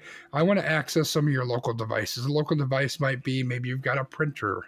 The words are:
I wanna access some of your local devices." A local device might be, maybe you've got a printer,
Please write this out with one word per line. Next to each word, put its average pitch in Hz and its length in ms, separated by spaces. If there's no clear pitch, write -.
I 147 80
wanna 196 180
access 156 480
some 147 180
of 147 60
your 127 140
local 123 260
devices." 113 540
A 143 60
local 151 260
device 135 420
might 135 240
be, 131 180
maybe 123 280
you've 131 100
got 131 160
a 135 80
printer, 143 640